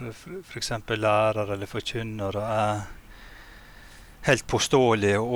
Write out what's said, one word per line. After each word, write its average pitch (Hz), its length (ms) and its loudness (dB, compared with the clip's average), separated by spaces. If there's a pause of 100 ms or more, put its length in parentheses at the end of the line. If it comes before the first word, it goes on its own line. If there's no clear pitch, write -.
(140)
for, 180 300 -14
for - 140 -16
eksempel 113 440 -4
lærer 107 500 2
eller 98 160 -6
forkynner 107 720 -6
er 107 480 0 (1400)
helt 135 240 2
påståelig 110 680 4
og 120 180 0